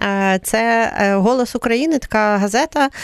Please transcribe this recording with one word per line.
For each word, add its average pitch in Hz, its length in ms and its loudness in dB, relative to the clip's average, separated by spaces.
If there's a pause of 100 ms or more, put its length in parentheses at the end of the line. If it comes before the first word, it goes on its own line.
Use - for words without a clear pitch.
Е, 196 360 0
це, 226 560 0
е, 196 160 2
«Голос 233 400 0
України», 254 440 0
така 208 380 0
газета, 269 520 0 (140)